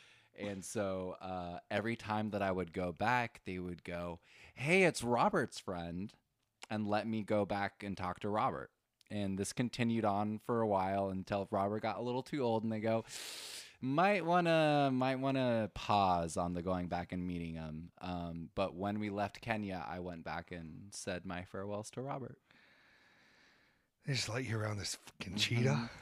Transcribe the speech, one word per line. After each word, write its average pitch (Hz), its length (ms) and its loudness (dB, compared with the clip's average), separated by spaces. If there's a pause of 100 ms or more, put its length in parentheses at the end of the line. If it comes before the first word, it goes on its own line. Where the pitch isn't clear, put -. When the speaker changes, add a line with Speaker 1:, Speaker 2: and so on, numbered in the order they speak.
(360)
Speaker 1:
And 98 280 -6
so, 95 560 -2
uh, 90 400 -6 (100)
every 104 240 0
time 107 360 -2
that 101 120 0
I 95 80 4
would 92 220 0
go 90 180 0
back, 117 540 0
they 92 160 -6
would 90 240 -8
go, 87 340 -6 (380)
"Hey, 165 260 4
it's 156 220 4
Robert's 127 560 2
friend," 87 520 -6 (560)
and 107 200 -2
let 104 180 2
me 110 160 0
go 104 240 2
back 101 380 -2
and 101 120 -4
talk 90 240 -4
to 107 80 -2
Robert. 104 440 0 (380)
And 98 280 -2
this 101 160 -2
continued 117 500 0
on 107 340 2
for 117 220 0
a 113 60 2
while 98 420 2
until 95 420 -2
Robert 101 300 2
got 107 160 -2
a 107 60 -4
little 123 200 -2
too 147 200 -4
old, 113 200 4
and 113 80 0
they 110 100 0
go, 110 240 2 (760)
"Might 170 460 4
wanna, 160 680 6
might 127 260 2
wanna 127 540 2
pause 90 640 4
on 87 160 2
the 87 100 -2
going 90 260 0
back 87 220 -4
and 90 160 -4
meeting 85 280 -4
him." 80 360 -8 (120)
Um, 87 520 -6
but 80 200 0
when 101 260 -2
we 107 80 -2
left 101 320 -2
Kenya, 104 480 -2
I 90 120 -6
went 87 240 -8
back 85 280 -6
and 90 400 -12
said 90 320 -6
my 90 180 -6
farewells 101 500 -6
to 123 100 -8
Robert. 131 360 -8 (1700)
Speaker 2:
They 143 100 -2
just 117 140 -2
let 123 160 -2
you 110 140 -2
around 107 200 -2
this - 180 -6 (100)
fucking - 280 -10
Speaker 1:
Mm-hmm. - 40 -6
Speaker 2:
cheetah? 123 520 2 (120)